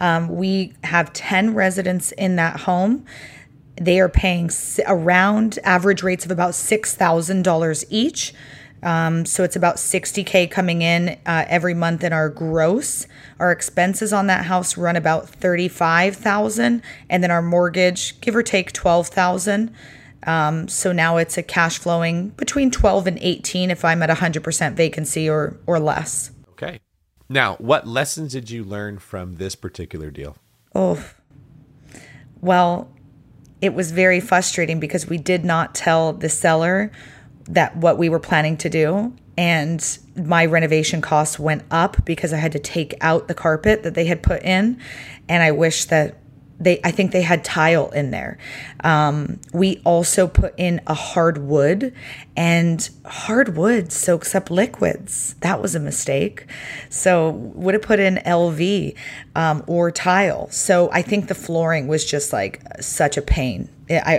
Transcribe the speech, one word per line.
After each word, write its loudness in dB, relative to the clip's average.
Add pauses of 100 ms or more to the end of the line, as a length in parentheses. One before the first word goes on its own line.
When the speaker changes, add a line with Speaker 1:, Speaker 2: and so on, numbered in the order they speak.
Speaker 1:
Um, 2
we -2 (100)
have 0
ten 0
residents 0
in 0
that 0
home. 0 (720)
They 4
are 6
paying 2
s-, -4
around 2
average 2
rates -2
of -6
about 0
six -2
thousand 2
dollars 0
each. -2 (500)
Um, 0
so 0
it's -4
about 0
sixty -4
K 2
coming -2
in, 0
uh, 0
every 0
month -2
in -2
our 0
gross. -2 (320)
Our 2
expenses -2
on 2
that 0
house -2
run 0
about 0
thirty-five 0
thousand, 0 (280)
and 2
then 2
our 2
mortgage, 0
give -2
or 2
take -2
twelve 2
thousand. 0 (540)
Um, 0
so -2
now 2
it's 0
a -4
cash 0
flowing -2
between 0
twelve 2
and -2
eighteen -2
if -4
I'm 2
at 0
a 4
hundred -2
percent -2
vacancy -2
or, -2
or 0
less. -4 (200)
Speaker 2:
Okay. -12 (480)
Now, 0
what 0
lessons -4
did -10
you -10
learn -8
from -12
this -6
particular -12
deal? -14 (400)
Speaker 1:
Oh, 0 (1400)
well, 2 (720)
it 0
was -4
very 4
frustrating 0
because -4
we -4
did 0
not 0
tell 2
the -4
seller 2 (540)
that 0
what 4
we 2
were 0
planning 0
to -6
do. 0 (240)
And -2 (180)
my 2
renovation 2
costs 0
went -2
up 2
because -4
I -2
had 0
to -4
take -6
out 0
the -4
carpet 0
that -6
they 2
had 0
put 0
in. 2 (480)
And 2
I 6
wish 2
that 0 (440)
they, 2
I 2
think 0
they 4
had 2
tile 2
in -2
there. -8 (460)
Um, 2 (140)
we 2
also 4
put 2
in 0
a -2
hardwood, 2 (420)
and 2 (160)
hardwood 0
soaks -2
up -2
liquids. -2
That -2
was -4
a -2
mistake. -4 (420)
So 2
would -4
have 0
put 2
in 2 (100)
L 2
V, -2 (420)
um, 0
or 2
tile. 0
So 2
I 0
think -2
the -4
flooring -2
was 0
just, -4
like, -4 (200)
such 0
a -2
pain. -2 (200)
I, 2